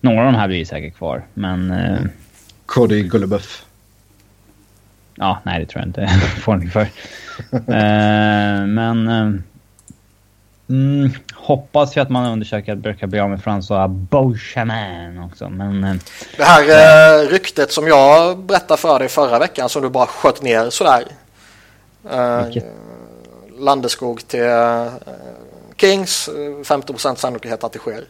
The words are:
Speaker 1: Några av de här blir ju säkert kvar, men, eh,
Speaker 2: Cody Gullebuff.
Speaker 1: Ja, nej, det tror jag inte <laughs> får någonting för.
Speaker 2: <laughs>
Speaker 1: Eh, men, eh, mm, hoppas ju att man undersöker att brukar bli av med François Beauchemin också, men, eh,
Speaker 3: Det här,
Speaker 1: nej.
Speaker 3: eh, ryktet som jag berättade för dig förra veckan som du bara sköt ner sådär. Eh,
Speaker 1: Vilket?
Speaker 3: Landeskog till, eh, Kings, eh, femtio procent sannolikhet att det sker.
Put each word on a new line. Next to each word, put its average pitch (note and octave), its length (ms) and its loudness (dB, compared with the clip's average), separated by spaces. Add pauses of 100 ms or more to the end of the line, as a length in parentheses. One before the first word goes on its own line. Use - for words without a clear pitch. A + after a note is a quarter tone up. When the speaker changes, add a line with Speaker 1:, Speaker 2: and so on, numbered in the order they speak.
Speaker 1:
Några A2+ 180 2
av A#2+ 60 4
de C3 100 4
här G#2 120 0
blir F#2 100 -2
ju D#2+ 80 -4
säkert D#2 320 -12
kvar, C#2+ 360 -8
men, F#2 380 -6
eh, F#2 280 -2 (640)
Speaker 2:
Cody G#2+ 380 2
Gullebuff. G2 600 -4 (1500)
Speaker 1:
Ja, F#2+ 280 -2
nej, F2 160 -4
det D#2 60 -6
tror - 160 -12
jag F2 80 -6
inte F#2+ 180 -6
<laughs> F#2 340 0
får A2+ 100 0
någonting F2+ 200 -2
för. G#2+ 200 0
Speaker 2:
<laughs> - 60 -20 (540)
Speaker 1:
Eh, G#2+ 1120 2
men, A2+ 420 -2
eh, A2 260 -2 (1400)
mm, C3+ 420 0 (220)
hoppas C#3 640 -2
ju C#3+ 40 0
att C3+ 80 -2
man B2+ 220 -2
undersöker G#2+ 420 -6
att G2+ 40 -6
brukar G#2 300 -8
bli G#2 120 -4
av G2+ 100 0
med G2 120 -6
François G2 460 -2
Beauchemin G2 1400 -4
också, F2+ 260 -16
men, G2 340 -6
eh, G2 120 -4 (420)
Speaker 3:
Det D3 60 0
här, D#3 240 8
Speaker 1:
nej. D#3 580 10
Speaker 3:
eh, C3+ 40 -2
ryktet E3+ 420 -2
som D#3 160 -4
jag D#3 520 6
berättade F3+ 420 -2
för D3+ 180 2
dig C3 80 -2
förra B2 320 0
veckan C#3 300 -2
som D3 120 -4
du C3 80 -4
bara B2+ 160 0
sköt - 360 0
ner A#2 280 0
sådär. C3 340 2 (1080)
Eh, A#2+ 320 -2
Speaker 1:
Vilket? A#2 220 -8 (960)
Speaker 3:
Landeskog C3 680 -4
till, B2 180 -4
eh, A#2 420 0 (920)
Kings, G3 500 0
eh, D3 360 -10
femtio C#3 300 -4
procent B2 260 -6
sannolikhet A#2 440 -8
att A#2 100 -10
det A2 60 -16
sker. A2+ 300 -12